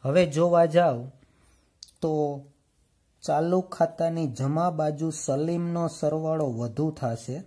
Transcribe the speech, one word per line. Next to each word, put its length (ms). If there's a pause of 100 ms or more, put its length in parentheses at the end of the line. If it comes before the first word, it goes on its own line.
હવે 180 (120)
જોવા 320 (100)
જાઓ 240 (1000)
તો 100 (1120)
ચાલુ 360 (160)
ખાતાની 640
જમા 320 (100)
બાજુ 280 (120)
સલીમનો 640 (140)
સરવાળો 500 (100)
વધુ 300 (100)
થાશે 480